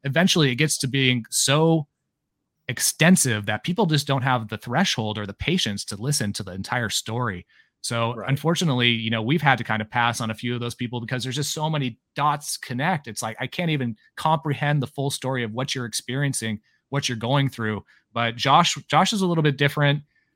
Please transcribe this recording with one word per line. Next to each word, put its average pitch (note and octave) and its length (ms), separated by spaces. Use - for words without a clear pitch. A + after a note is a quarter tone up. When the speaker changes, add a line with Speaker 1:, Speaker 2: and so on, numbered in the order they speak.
Speaker 1:
eventually D#3 480
it B2 60
gets D3+ 200
to - 100
being B2+ 440
so D#3+ 560
extensive B2+ 800
that G#2+ 160
people F#3 240
just D3+ 200
don't C3+ 140
have B2 260
the G#2+ 100
threshold A2+ 600
or G#2 80
the G2 80
patience B2+ 520
to G#2 120
listen A#2 360
to - 100
the F#2 100
entire G#2 360
story. A2 560
So A#2 340
Speaker 2:
Right. G#2 140
Speaker 1:
unfortunately, C#3 600
you A2+ 200
know, A2+ 120
we've B2+ 200
had C3+ 160
to A2+ 60
kind A2 180
of G#2 80
pass A#2+ 320
on A2+ 100
a A2 40
few A#2+ 180
of A#2+ 80
those A#2+ 140
people A#2+ 260
because A#2+ 220
there's B2+ 120
just D3 180
so D#3 160
many C#3 280
dots D3 420
connect. D3 500
It's G#2+ 140
like, A2+ 180
I B2+ 80
can't E3+ 240
even B2+ 260
comprehend D3 640
the A#2+ 60
full C#3 220
story C3 340
of G#2+ 80
what B2+ 240
you're B2+ 100
experiencing, A#2+ 760
what C#3 200
you're B2 80
going C3 320
through. G#2+ 340
But A#2 220
Josh, C#3 400
Josh F3 260
is G3+ 80
a F#3 60
little E3 160
bit D3 140
different. C#3+ 460